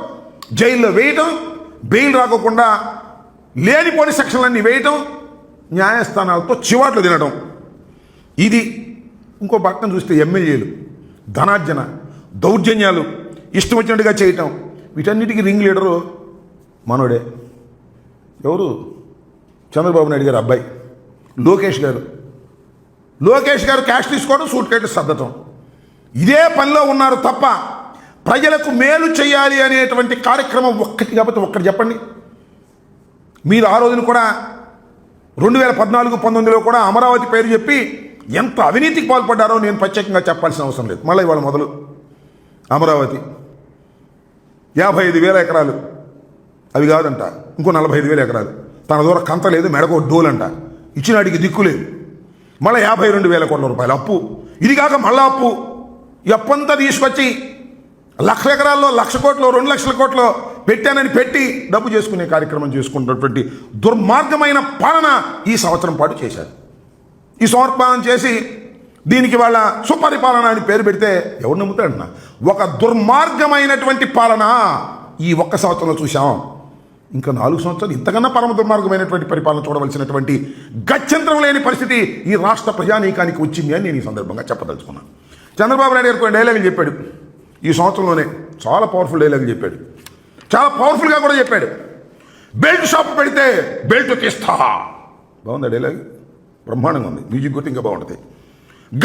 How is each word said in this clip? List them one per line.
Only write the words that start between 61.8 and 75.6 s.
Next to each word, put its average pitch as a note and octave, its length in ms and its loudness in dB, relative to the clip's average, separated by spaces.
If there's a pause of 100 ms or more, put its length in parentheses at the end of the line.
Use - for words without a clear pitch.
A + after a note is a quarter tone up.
చేసుకునే G#3 380 -2
కార్యక్రమం D3+ 480 -2
చేసుకున్నటువంటి C3 800 -2 (220)
దుర్మార్గమైన C4+ 840 2
పాలన C#4+ 640 2 (240)
ఈ A3+ 100 0
సంవత్సరం E3+ 400 -2
పాటు D3 280 -2
చేశారు. F2 240 -10 (960)
ఈ - 20 6
సంవత్సరం B3+ 580 2
చేసి A#3+ 540 -2 (500)
దీనికి B3 280 4
వాళ్ళ A#3 520 2
సుపరిపాలన B3+ 580 2
అని A3 140 2
పేరు G#3+ 220 2
పెడితే G3 600 0
ఎవరు D3 160 -2
నమ్ముతాడన్నా? F#3+ 500 -4 (420)
ఒక G3 140 0
దుర్మార్గమైనటువంటి C4+ 1400 2
పాలన A#3 380 2 (800)
ఈ E3+ 120 0
ఒక్క E3 240 0
సంవత్సరంలో E3+ 460 0